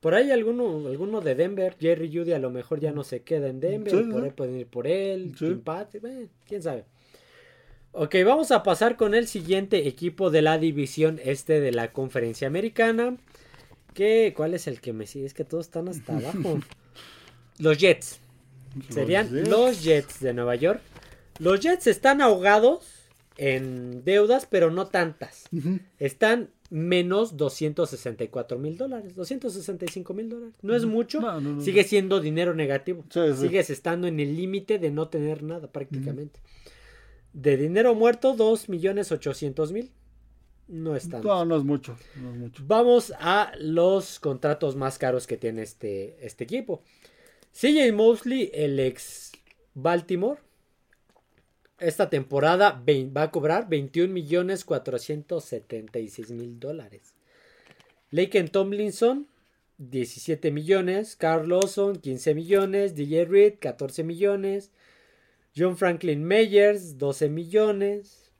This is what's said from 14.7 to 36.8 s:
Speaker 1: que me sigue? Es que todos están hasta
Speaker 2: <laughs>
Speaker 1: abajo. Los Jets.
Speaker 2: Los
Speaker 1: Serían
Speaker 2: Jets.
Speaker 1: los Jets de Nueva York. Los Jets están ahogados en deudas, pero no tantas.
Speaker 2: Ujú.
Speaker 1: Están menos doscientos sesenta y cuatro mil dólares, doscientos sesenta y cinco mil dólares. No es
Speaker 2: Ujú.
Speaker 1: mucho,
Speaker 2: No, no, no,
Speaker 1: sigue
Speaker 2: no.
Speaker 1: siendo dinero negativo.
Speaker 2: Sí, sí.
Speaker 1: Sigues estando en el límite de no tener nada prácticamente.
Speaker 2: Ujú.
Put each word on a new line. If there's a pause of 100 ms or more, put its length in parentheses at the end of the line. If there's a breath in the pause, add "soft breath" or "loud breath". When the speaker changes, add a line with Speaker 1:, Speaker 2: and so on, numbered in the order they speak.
Speaker 1:
que
me
sigue?
Es
que
todos
están
hasta
Speaker 2:
<laughs>
Speaker 1:
abajo. (1000 loud breath)
Los
Jets. (560)
Speaker 2:
Los
Speaker 1:
Serían
Speaker 2:
Jets.
Speaker 1:
los
Jets
de
Nueva
York. (600 loud breath)
Los
Jets
están
ahogados (500 loud breath)
en
deudas,
pero
no
tantas.
Speaker 2:
Ujú. (180)
Speaker 1:
Están (200)
menos
doscientos
sesenta
y
cuatro
mil
dólares,
doscientos
sesenta
y
cinco
mil
dólares.
No
es
Speaker 2:
Ujú.
Speaker 1:
mucho,
Speaker 2:
No,
no,
no,
Speaker 1:
sigue
Speaker 2:
no.
Speaker 1:
siendo
dinero
negativo.
Speaker 2:
Sí, (160)
sí.
Speaker 1:
Sigues
estando
en
el
límite
de
no
tener
nada
prácticamente.
Speaker 2:
Ujú. (840 soft breath)